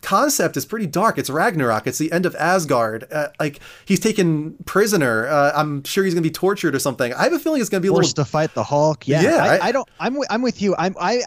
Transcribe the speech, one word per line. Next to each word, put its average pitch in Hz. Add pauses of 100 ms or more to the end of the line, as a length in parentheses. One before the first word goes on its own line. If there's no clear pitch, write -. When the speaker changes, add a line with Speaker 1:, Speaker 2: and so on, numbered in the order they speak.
Speaker 1:
concept 208
is 139
pretty 226
dark. 185
It's 135
Ragnarok. 147
It's -
the 156
end 175
of 160
Asgard. 139
Uh, 151 (100)
like, 151 (240)
he's 190
taken 165 (100)
prisoner. 151
Uh, 147
I'm 147
sure 196
he's 180
gonna 175
be 160
tortured 180
or 135
something. 127
I 143
have 294
a 330
feeling 311
it's 214
gonna 190
be 180
a -
Speaker 2:
Forced -
Speaker 1:
little 147
Speaker 2:
to -
fight 156
the 110
Hulk. 147
Yeah, 151
Speaker 1:
Yeah, 302
Speaker 2:
I, 127
Speaker 1:
I 180
Speaker 2:
I 247
don't. 262 (120)
I'm 208
wi-, 285
I'm 226
with 247
you. 196
I'm, 180
I, 220